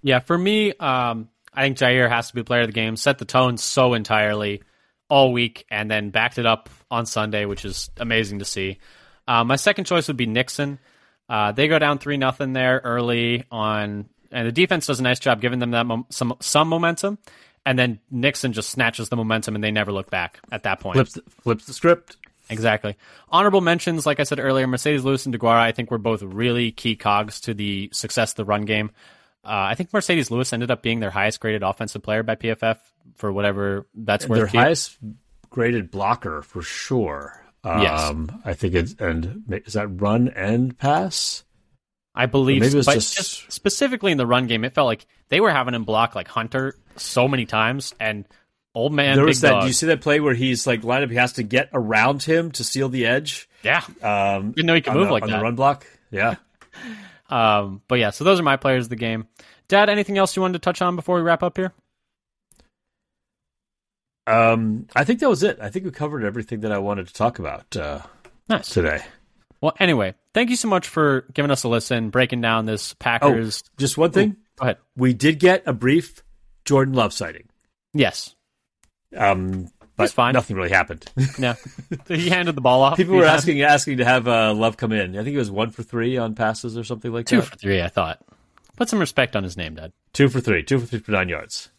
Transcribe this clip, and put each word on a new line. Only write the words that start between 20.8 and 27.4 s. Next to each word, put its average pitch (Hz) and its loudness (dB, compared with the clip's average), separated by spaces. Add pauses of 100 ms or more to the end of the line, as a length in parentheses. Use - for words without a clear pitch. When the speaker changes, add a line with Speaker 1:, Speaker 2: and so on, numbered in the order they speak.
Speaker 1:
point. 92 -8
Speaker 2:
Flips, - -2 (220)
flips 117 -4
the 127 -18
script. 170 0 (320)
Speaker 1:
Exactly. 110 -2 (340)
Honorable 190 6
mentions, 170 0
like 147 0
I 143 2
said 139 -4
earlier, 131 0
Mercedes 131 -2
Lewis 135 0
and 120 -4
DeGuara, 117 4
I 117 4
think, 117 -6
were 117 -4
both 107 -2
really 117 -2
key 113 -4
cogs 104 0